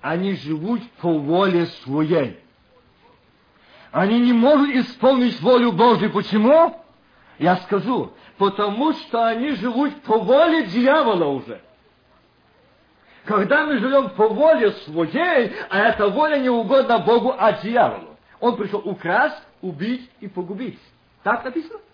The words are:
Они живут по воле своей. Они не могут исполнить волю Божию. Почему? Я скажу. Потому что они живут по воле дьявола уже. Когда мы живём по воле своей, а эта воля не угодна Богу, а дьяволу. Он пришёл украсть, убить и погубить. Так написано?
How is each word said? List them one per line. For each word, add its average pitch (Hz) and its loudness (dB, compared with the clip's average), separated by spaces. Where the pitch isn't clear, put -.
Они 175 -4
живут 156 -6
по 165 -2
воле 170 0
своей. 147 -4
Они 202 0
не 247 4
могут 277 4
исполнить 247 0
волю 240 4
Божию. 208 2
Почему? 262 2
Я 180 2
скажу. 180 -4
Потому 208 -2
что 233 -4
они 226 -2
живут 240 -4
по 220 0
воле 285 2
дьявола 240 2
уже. 120 -8
Когда 214 0
мы 285 -2
живём 262 0
по 214 2
воле 240 4
своей, 214 -2
а 190 -2
эта 220 0
воля 294 0
не 254 0
угодна 233 2
Богу, 233 0
а - 2
дьяволу. 208 -2
Он 226 0
пришёл 202 -6
украсть, 202 -2
убить 190 -8
и 208 -14
погубить. 190 -10
Так 233 -2
написано? 320 -10